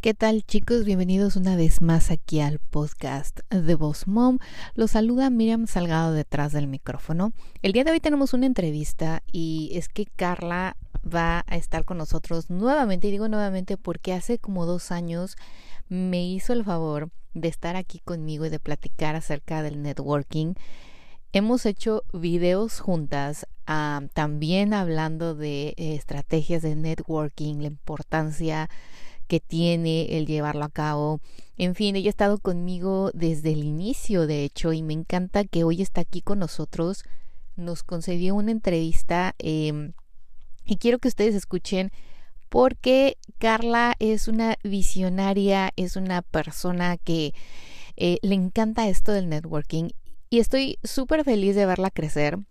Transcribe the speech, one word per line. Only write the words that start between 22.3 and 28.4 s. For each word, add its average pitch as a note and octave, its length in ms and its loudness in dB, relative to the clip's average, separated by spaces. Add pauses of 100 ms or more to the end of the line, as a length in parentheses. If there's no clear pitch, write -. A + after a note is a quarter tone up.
juntas, D3 680 -2 (180)
ah, D3+ 380 -2 (100)
también D#3+ 640 0
hablando D#3+ 580 -2
de, D3 440 -6
eh, D#3 180 -4
estrategias D#3+ 680 0
de D#3 140 0
networking, D#3 800 -4
la D3 140 -4
importancia D#3 1000 -4 (580)